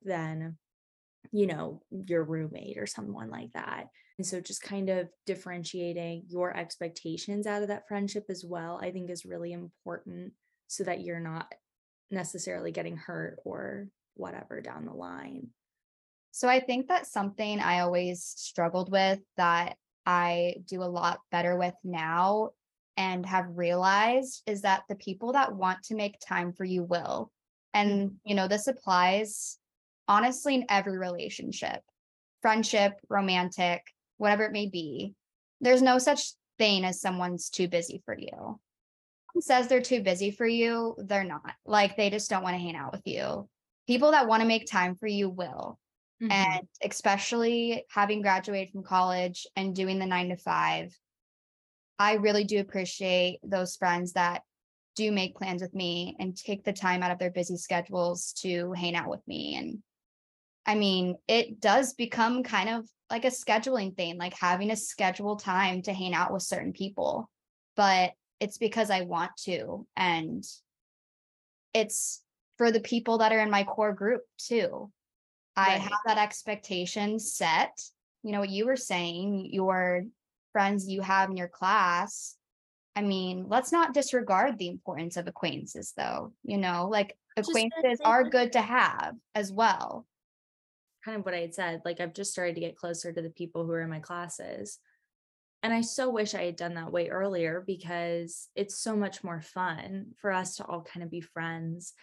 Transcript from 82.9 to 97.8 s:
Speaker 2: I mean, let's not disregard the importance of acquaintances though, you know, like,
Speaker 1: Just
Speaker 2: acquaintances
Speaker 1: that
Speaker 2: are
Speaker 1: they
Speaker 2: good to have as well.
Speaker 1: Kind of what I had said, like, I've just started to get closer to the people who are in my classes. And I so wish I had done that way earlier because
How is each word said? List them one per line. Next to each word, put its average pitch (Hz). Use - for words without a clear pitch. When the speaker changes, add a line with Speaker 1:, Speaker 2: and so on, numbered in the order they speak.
Speaker 2:
I 208
mean, 185
let's 247
not 330
disregard 233
the 175
importance 175
of 175
acquaintances -
though, -
you 202
know, 180
like, 202
Speaker 1:
Just 214
Speaker 2:
acquaintances 240
Speaker 1:
that -
Speaker 2:
are 240
Speaker 1:
they 240
Speaker 2:
good 240
to 240
have 208
as 202
well. 202
Speaker 1:
Kind 220
of 190
what 185
I 175
had 165
said, 170
like, 170
I've 170
just 196
started 175
to 165
get 165
closer 170
to 170
the 165
people 170
who 165
are 165
in 165
my 160
classes. 175
And 226
I 226
so 254
wish 214
I 180
had 175
done 170
that 165
way 170
earlier 185
because 170